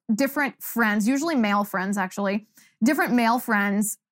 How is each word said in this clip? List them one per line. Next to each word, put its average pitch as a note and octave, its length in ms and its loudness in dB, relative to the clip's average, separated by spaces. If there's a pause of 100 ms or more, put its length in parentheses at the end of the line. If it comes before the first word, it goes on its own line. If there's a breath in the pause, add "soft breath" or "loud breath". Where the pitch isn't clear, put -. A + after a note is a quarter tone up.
(140)
different C4+ 480 -2
friends, G#3+ 460 0
usually C#4+ 280 0
male G#3 280 2
friends, G3+ 340 -4
actually, G3+ 480 -2 (380 soft breath)
different D4 300 2
male A#3+ 260 2
friends G3+ 580 0 (140)